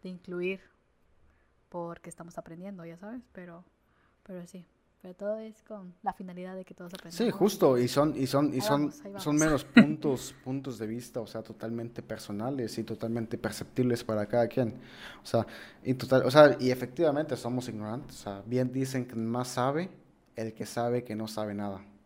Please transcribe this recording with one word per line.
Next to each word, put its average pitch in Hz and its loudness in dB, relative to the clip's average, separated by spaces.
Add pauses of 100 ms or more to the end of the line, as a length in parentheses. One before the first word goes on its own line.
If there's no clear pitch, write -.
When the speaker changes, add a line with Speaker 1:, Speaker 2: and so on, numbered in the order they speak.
Speaker 1:
de 185 -12
incluir, 185 -6 (1080)
porque 170 -10
estamos 170 -16
aprendiendo, 175 -14
ya 165 -16
sabes, 220 -14 (100)
pero, 175 -18 (640)
pero 180 -14
sí, 180 -18 (340)
pero 180 -18
todo 208 -4
es 220 -16
con 190 -16 (100)
la 190 -2
finalidad 185 -12
de 185 -10
que - -20
todos 180 -16
Speaker 2:
Sí, - -14
Speaker 1:
aprendamos. 208 0
Speaker 2:
justo, 175 6
y 123 4
son, 147 4
y 131 0
son, 139 4
y - -6
Speaker 1:
Ahí 127 0
Speaker 2:
son, 143 4
Speaker 1:
vamos, 147 -2
ahí - -14
Speaker 2:
son 151 0
Speaker 1:
vamos. - 6
Speaker 2:
meros 156 4
puntos, 147 4
<laughs> - -20
puntos 131 -6
de 107 -6
vista, 120 -8
o 107 -8
sea, 110 -10
totalmente 117 -8
personales 110 -6
y 113 -4
totalmente 113 -4
perceptibles 117 -2
para 107 -2
cada 120 2
quien. 113 0 (480)
O - -18
sea, 113 2 (360)
y 127 0
total, 131 2
o 127 4
sea, 143 12
y 127 2
efectivamente 139 0
somos 123 -4
ignorantes, 107 -8
o - -18
sea, 98 -8
bien 123 0
dicen 131 -2
que 117 -16
más 117 -2
sabe 143 -2 (460)
el 113 -6
que - -8
sabe 120 -2
que 113 -8
no 110 -6
sabe 107 -6
nada 101 -6 (280)